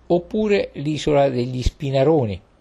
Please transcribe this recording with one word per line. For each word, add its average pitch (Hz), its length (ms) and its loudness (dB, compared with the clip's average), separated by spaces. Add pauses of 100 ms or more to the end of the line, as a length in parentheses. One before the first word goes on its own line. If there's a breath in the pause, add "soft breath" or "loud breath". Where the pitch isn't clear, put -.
oppure 202 680 0
l'isola 143 520 0
degli 127 340 -4
Spinaroni, 135 800 0 (200)